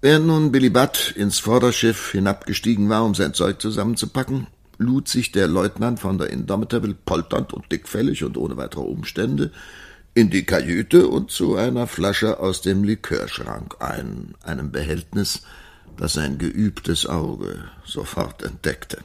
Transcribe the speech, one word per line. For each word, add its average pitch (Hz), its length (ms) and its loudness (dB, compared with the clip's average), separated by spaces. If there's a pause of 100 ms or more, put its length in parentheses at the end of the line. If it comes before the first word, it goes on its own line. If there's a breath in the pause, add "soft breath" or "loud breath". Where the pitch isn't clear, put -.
Während 156 280 6
nun 156 240 4
Billy 131 180 6
Budd - 460 2
ins 101 240 0
Vorderschiff 117 720 2
hinabgestiegen 101 760 0
war, 110 160 2
um 104 120 2
sein 82 180 0
Zeug - 260 0
zusammenzupacken, 120 840 -2 (300)
lud 127 320 0
sich - 240 -2
der 95 160 4
Leutnant 104 500 0
von 95 200 -2
der - 120 -2
Indomitable 104 640 -2
polternd - 580 -4
und - 200 -8
dickfällig - 500 -2
und 67 140 -4
ohne - 200 -4
weitere 65 260 -8
Umstände 131 680 -2 (640 loud breath)
in 110 160 6
die 92 140 0
Kajüte 87 640 4
und - 240 -2
zu - 240 0
einer 120 320 0
Flasche 101 500 0
aus 92 240 -2
dem 98 220 2
Likörschrank 55 960 -4
ein, - 540 -8 (100)
einem 71 260 -6
Behältnis, 76 720 -4 (540 loud breath)
das 82 160 -4
sein 71 260 -4
geübtes 85 680 -2
Auge 50 580 -6 (200)
sofort - 600 -8
entdeckte. - 600 -8